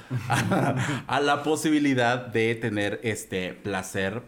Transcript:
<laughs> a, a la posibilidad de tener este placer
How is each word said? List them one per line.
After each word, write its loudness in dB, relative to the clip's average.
<laughs> -4
a, 0
a 0
la 2
posibilidad 2
de 2
tener -2
este -4
placer -4